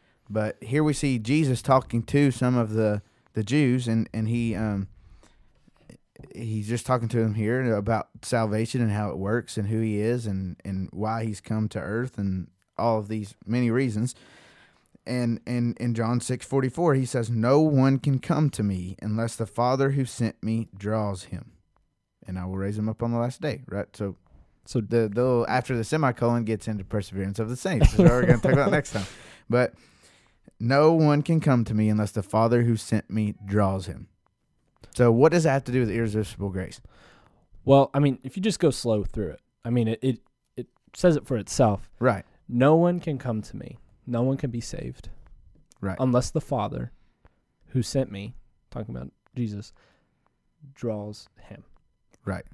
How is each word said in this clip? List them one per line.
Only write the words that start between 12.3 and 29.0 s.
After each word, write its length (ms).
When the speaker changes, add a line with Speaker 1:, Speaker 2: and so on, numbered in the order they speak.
Speaker 1:
all 200
of 100
these 260
many 240
reasons. 440
And, 400
and 320
in 160
John 260
six 260
forty-four, 480
he 120
says, 240
"No 300
one 380
can 200
come 320
to 120
me 380
unless 340
the 120
Father 460
who 120
sent 380
me 340
draws 480
him. 280
And 120
I 60
will 140
raise 200
him 100
up 140
on 80
the 80
last 220
day," 260
right? 200
So, 200
Speaker 2:
So 160
Speaker 1:
the, 260
the 140
little, 260
after 260
the 100
semicolon 600
gets 240
into 160
perseverance 540
of 100
the 80
saints. 360
This 20
is 60
what 100
we're 160
gonna 120
talk 140
about 180
next 220
time. 140